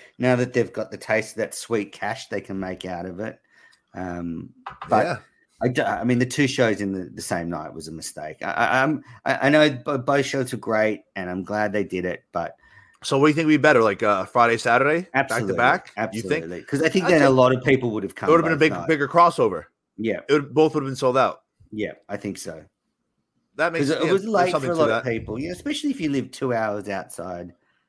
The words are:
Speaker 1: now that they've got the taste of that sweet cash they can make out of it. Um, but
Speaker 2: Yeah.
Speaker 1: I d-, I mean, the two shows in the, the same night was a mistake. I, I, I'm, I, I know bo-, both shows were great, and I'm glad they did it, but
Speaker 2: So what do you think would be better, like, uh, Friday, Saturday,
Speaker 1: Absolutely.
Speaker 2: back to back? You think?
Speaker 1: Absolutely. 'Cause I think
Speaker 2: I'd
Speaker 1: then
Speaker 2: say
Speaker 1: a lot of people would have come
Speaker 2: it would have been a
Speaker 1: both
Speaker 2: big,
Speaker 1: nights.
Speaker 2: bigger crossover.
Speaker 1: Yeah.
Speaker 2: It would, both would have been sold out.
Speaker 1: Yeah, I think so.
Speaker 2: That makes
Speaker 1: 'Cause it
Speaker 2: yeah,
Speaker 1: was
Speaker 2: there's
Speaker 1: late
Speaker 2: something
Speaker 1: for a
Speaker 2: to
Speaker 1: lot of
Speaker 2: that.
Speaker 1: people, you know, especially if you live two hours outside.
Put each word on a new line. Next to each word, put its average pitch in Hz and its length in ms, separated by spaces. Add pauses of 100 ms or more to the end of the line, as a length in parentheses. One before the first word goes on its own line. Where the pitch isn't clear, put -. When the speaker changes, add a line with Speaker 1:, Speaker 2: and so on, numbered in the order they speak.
(200)
Speaker 1:
now 123 160
that 123 180
they've 117 180
got - 200
the 104 60
taste 110 340
of - 60
that 110 180
sweet 104 360
cash - 360
they 101 140
can 95 180
make 92 260
out 87 200
of 90 140
it. 113 200 (560)
Um, 87 560 (360)
but - 180
Speaker 2:
Yeah. 165 120 (460)
Speaker 1:
I 120 60
d-, 127 120
I 101 220
mean, 120 160
the 127 80
two 139 200
shows 113 340
in 98 100
the, 92 140
the - 160
same 85 280
night 78 240
was 78 140
a 80 40
mistake. 78 520
I, - 80
I, 120 320
I'm, 147 200 (220)
I, - 220
I - 20
know 151 200
bo-, 135 280
both 139 300
shows 131 240
were 110 80
great, 107 420 (140)
and 92 140
I'm 92 140
glad 104 300
they 101 100
did 90 220
it, 87 260
but 82 240 (480)
Speaker 2:
So 143 140
what 143 100
do - 20
you 147 60
think 160 100
would 156 80
be 147 40
better, 139 240
like, 104 200
uh, 101 240
Friday, 117 320
Saturday, 139 560
Speaker 1:
Absolutely. 120 420
Speaker 2:
back 127 320
to - 60 (100)
back? 110 100
You 113 80
think? 160 240
Speaker 1:
Absolutely. 87 180
'Cause 143 180
I 160 80
think 180 160
Speaker 2:
I'd 180 60
Speaker 1:
then 160 100
Speaker 2:
say 139 40
Speaker 1:
a 135 60
lot 127 240
of 123 80
people 127 280
would 104 120
have 98 120
come 135 140
Speaker 2:
it - 20
would 165 120
have - 20
been 165 80
a - 20
Speaker 1:
both 143 40
Speaker 2:
big, 156 140
Speaker 1:
nights. 87 140
Speaker 2:
bigger 143 200
crossover. 131 560 (340)
Speaker 1:
Yeah. 104 300
Speaker 2:
It 139 60
would, 143 200
both 151 200
would 147 100
have 135 60
been 135 60
sold 131 220
out. 120 260 (280)
Speaker 1:
Yeah, 101 220 (160)
I 101 80
think 98 200
so. 80 260 (920)
Speaker 2:
That 165 180
makes 147 140
Speaker 1:
'Cause - 40
it 139 120
Speaker 2:
yeah, 160 80
Speaker 1:
was 190 120
Speaker 2:
there's 220 100
Speaker 1:
late 180 180
Speaker 2:
something 151 180
Speaker 1:
for 175 40
a - 20
Speaker 2:
to 165 60
Speaker 1:
lot 147 80
of 113 140
Speaker 2:
that. 127 60
Speaker 1:
people, 113 300
you 151 100
know, 180 40
especially 294 360
if 269 120
you 156 80
live 135 220
two 127 220
hours 107 360
outside. 87 640 (360)